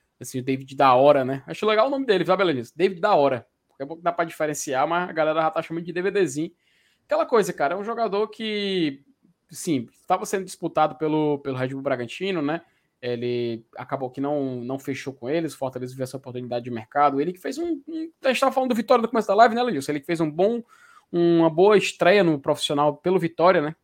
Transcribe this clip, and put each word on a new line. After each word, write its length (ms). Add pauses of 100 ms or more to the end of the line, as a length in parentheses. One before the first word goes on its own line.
(200)
assim, 200
o 40
David 320
da 180
hora, 320
né? 220
Acho 180
legal 220
o 20
nome 160
dele, 200
sabe, 180
Alanis? 280
David 300
da 140
hora. 320 (240)
Daqui 120
a 40
pouco 160
dá 80
pra 120
diferenciar, 640
mas 220
a 40
galera 280
já 80
tá 140
chamando 220
de 60
D 100
V 100
Dzinho. 400 (540)
Aquela 200
coisa, 260
cara, 220
é 40
um 60
jogador 440
que, 720 (480)
sim, 380 (180)
tava 220
sendo 180
disputado 500
pelo, 440
pelo 180
Red 120
Bull 120
Bragantino, 600
né? 200 (400)
Ele 640 (100)
acabou 360
que 100
não, 420
não 140
fechou 340
com 160
eles, 280
o 20
Fortaleza 380
viu 80
essa 140
oportunidade 480
de 40
mercado. 500
Ele 140
que 60
fez 180
um, 300
um, 240 (120)
a 40
gente 120
tava 120
falando 180
do 60
Vitória 260
no 80
começo 180
da 60
live, 220
né, 80
Lenilson? 280
Ele 100
que 40
fez 160
um 80
bom, 320 (500)
uma 380
boa 260
estreia 480
no 160
profissional 560
pelo 240
Vitória, 400
né? 240